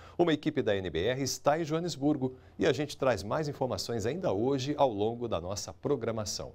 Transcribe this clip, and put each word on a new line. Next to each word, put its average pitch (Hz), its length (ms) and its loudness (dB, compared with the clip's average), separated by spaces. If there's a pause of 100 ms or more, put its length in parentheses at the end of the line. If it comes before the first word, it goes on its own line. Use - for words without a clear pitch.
(180)
Uma 170 140 4
equipe 147 300 0
da 107 160 4
N 95 120 -2
B 82 180 2
R 127 140 0
está 143 380 2
em 170 60 -2
Joanesburgo 143 720 0 (200)
e 190 80 0
a 160 60 6
gente 143 240 -2
traz 117 260 2
mais 143 280 -4
informações 117 560 -2
ainda 156 260 0
hoje 131 460 0
ao 139 120 6
longo 117 380 -2
da 92 140 0
nossa 92 320 -8
programação. 113 800 -4